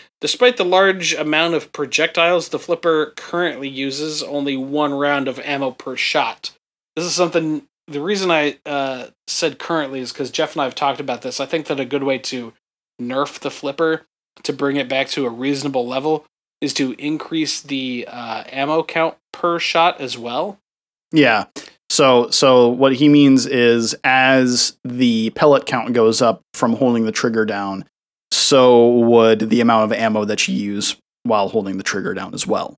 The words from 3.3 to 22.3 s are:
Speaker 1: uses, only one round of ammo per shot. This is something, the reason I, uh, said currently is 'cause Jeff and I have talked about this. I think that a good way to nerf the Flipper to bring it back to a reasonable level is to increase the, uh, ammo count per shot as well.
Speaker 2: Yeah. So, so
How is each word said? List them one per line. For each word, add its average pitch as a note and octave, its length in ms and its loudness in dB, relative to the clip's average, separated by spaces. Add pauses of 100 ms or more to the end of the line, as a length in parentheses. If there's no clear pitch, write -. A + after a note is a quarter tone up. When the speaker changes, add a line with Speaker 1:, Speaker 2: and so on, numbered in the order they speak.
Speaker 1:
uses, C#3 560 -6
only C#3+ 320 -4
one C#3+ 380 -2
round C#3 340 0
of B2+ 120 -6
ammo C3+ 320 -4
per B2+ 260 -12
shot. - 540 -4 (440)
This E3 100 -6
is E3+ 80 -4
something, D#3+ 500 0 (240)
the C#3+ 140 -8
reason F#3+ 300 -2
I, D3 340 0
uh, C3+ 420 -6 (200)
said D3+ 320 -4
currently C#3 400 -4
is B2 120 -10
'cause B2+ 200 -8
Jeff D#3 220 -4
and D#3 80 -4
I C#3 40 0
have B2 100 -6
talked C#3 240 -2
about C3 240 -8
this. B2+ 160 -8
I C#3 60 -4
think D#3 220 -4
that C#3+ 120 -4
a C3+ 60 -2
good C3+ 180 -4
way C3+ 160 0
to A#2+ 340 -10 (480)
nerf C3 380 -4
the - 120 -6
Flipper D#3+ 520 -4 (400)
to D3 100 -4
bring C#3 240 -2
it C3 120 -4
back C3+ 200 -2
to C#3 160 -4
a A#2+ 40 -2
reasonable C3 580 -4
level D3 380 -4 (340)
is C#3+ 160 -4
to C3 240 -2
increase D3+ 600 -6
the, C3 480 -8
uh, A#2 440 -10
ammo C#3+ 320 -2
count D#3+ 320 -2 (180)
per E3+ 240 -2
shot E3 420 0
as B2+ 160 -8
well. C#3 440 -8 (520)
Speaker 2:
Yeah. A#2+ 340 4 (440)
So, B2 400 4
so B2+ 380 6